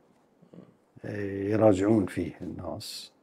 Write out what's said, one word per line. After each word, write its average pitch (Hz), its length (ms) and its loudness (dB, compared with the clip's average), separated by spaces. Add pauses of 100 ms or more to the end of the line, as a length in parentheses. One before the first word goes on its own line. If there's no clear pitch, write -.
(1040)
آه، 98 440 -6
يراجعون 104 580 4
فيه 80 340 -6
الناس - 720 -12 (100)